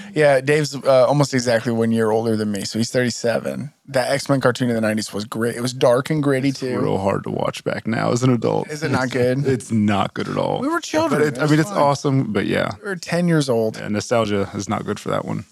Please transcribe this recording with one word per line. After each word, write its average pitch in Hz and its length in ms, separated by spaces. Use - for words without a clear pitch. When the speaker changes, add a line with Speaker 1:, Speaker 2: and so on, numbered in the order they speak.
Speaker 1:
Yeah, 143 280
Dave's, 147 320
uh, 127 320
almost 139 260
exactly 120 400
one 113 200
year 113 180
older 113 260
than 107 160
me, 98 140
so - 120
he's 117 120
thirty-seven. 117 840
That 127 240
X-Men 135 320
cartoon 123 260
in 120 60
the 113 80
nineties 107 320
was 101 100
great. 113 320
It 120 60
was 123 100
dark 127 380
and 156 120
gritty, 139 280
Speaker 2:
It's 131 100
Speaker 1:
too. 127 180
Speaker 2:
real 101 200
hard 98 260
to - 60
watch - 340
back - 220
now 110 260
as 120 100
an 131 120
adult. 110 340
Speaker 1:
Is 151 140
it 160 80
not 131 140
Speaker 2:
It's, 123 100
Speaker 1:
good? 127 320
Speaker 2:
it's 131 260
not 104 400
good - 160
at - 80
all. 50 240
Speaker 1:
We 262 80
were 330 120
children. 311 420
Speaker 2:
But 151 60
it, 139 60
Speaker 1:
It 120 40
Speaker 2:
I 135 60
Speaker 1:
was 147 80
Speaker 2:
mean, 151 80
it's 156 100
Speaker 1:
fun. - 80
Speaker 2:
awesome, 139 560
but 95 100
yeah. 87 280
Speaker 1:
We - 80
were 190 60
ten 175 320
years 156 200
old. 113 300
Speaker 2:
Yeah, 107 100
nostalgia 104 680
is 98 140
not 101 160
good 98 160
for - 80
that 101 160
one. 107 280